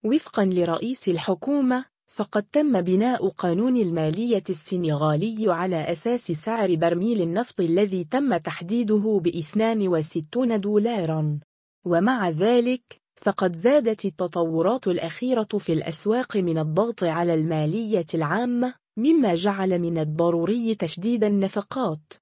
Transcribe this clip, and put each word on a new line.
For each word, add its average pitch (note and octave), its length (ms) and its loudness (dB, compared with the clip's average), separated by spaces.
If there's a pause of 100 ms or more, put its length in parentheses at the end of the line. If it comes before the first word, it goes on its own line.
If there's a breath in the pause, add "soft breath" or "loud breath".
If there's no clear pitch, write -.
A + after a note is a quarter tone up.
وفقًا A3 400 0
لرئيس F3+ 640 0
الحكومة، B3+ 760 0 (220)
فقد - 360 -4
تم C#4+ 380 2
بناء G3 480 2
قانون G3+ 480 0
المالية F#3+ 720 0
السنغالي F3 1000 0
على E3+ 400 -2
أساس A#3 400 -2
سعر G3 420 -2
برميل F3 480 0
النفط F3 380 -4
الذي F#3 440 0
تم B3 320 0
تحديده G3+ 880 0
باثنان G#3 640 0
وستون F3+ 720 0
دولارًا. F#3 800 0 (460)
ومع F#3+ 440 2
ذلك، A#3+ 520 2 (380)
فقد F#3+ 360 0
زادت A#3 480 2
التطورات F3 840 -2
الأخيرة G#3 600 -2 (100)
في F3 140 -2
الأسواق G#3 640 -2
من F3 220 0
الضغط F#3 460 0
على E3+ 300 0
المالية E3 800 0
العامة، A#3+ 600 0 (240)
مما B3+ 360 4
جعل F#3+ 440 0
من E3+ 200 0
الضروري E3+ 760 0
تشديد G#3 500 -2
النفقات. G3 960 -2